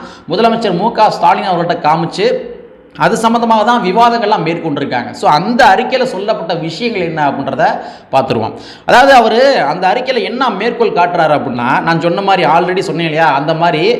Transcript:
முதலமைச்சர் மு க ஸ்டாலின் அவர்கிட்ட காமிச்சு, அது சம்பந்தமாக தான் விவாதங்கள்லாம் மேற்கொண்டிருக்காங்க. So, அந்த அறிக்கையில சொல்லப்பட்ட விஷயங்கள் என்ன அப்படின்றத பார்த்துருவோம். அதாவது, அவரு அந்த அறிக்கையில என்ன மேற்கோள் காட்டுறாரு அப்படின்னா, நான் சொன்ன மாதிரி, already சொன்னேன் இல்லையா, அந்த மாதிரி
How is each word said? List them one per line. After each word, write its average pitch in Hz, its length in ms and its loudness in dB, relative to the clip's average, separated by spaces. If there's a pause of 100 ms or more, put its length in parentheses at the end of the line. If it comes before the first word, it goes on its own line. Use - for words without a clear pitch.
(300)
முதலமைச்சர் 214 480 0
மு 214 140 -2
க 214 180 2
ஸ்டாலின் 196 400 0
அவர்கிட்ட 170 320 -2
காமிச்சு, 165 680 -2 (460)
அது 175 200 0
சம்பந்தமாக 226 460 0
தான் 233 200 0
விவாதங்கள்லாம் 202 640 2
மேற்கொண்டிருக்காங்க. 143 640 -4
So, 190 180 -2
அந்த 214 360 4
அறிக்கையில 233 380 2
சொல்லப்பட்ட 196 500 -4
விஷயங்கள் 180 480 -4
என்ன 160 280 -2
அப்படின்றத 135 340 -4 (480)
பார்த்துருவோம். 117 420 -2 (320)
அதாவது, 277 280 6
அவரு 240 440 4
அந்த 170 300 -2
அறிக்கையில 247 360 -2
என்ன 240 260 -2
மேற்கோள் 214 440 -2
காட்டுறாரு 170 460 2
அப்படின்னா, 123 420 -2
நான் 165 180 0
சொன்ன 170 220 -2
மாதிரி, 190 260 2
already 180 320 2
சொன்னேன் 165 260 -4
இல்லையா, 156 280 2
அந்த 151 200 0
மாதிரி 165 340 0 (120)